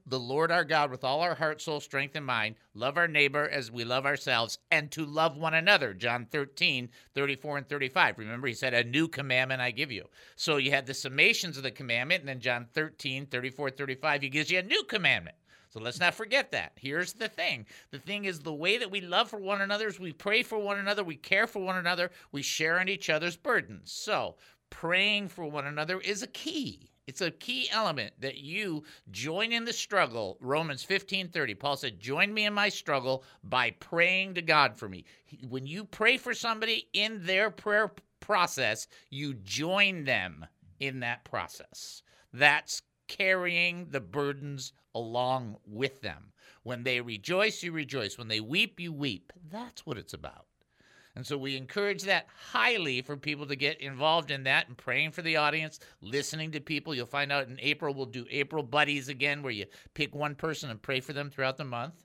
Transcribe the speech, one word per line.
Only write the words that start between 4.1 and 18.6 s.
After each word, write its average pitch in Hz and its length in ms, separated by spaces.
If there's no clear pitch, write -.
and 151 200
to 160 140
love 151 320
one 160 160
another, 160 400
John 117 320
thirteen, 139 640
thirty-four 139 440
and 135 120
thirty-five. 139 480
Remember, 117 300
he 117 80
said, 127 180
"A 120 100
new 139 240
commandment 131 540
I 123 80
give 131 220
you." 101 160
So 151 220
you 139 140
had 139 160
the 135 60
summations 147 640
of 135 60
the 131 60
commandment, 131 520
and 139 80
then 131 100
John 120 340
thirteen, 143 540
thirty-four, 131 440
thirty-five, 139 500
he 139 80
gives 147 200
you 180 100
a 180 40
new 320 220
commandment. 127 500
So 113 100
let's 120 200
not 175 160
forget 220 360
that. 95 260
Here's 160 360
the 220 160
thing. 123 380
The 139 80
thing 202 260
is, 180 140
the 156 140
way 180 260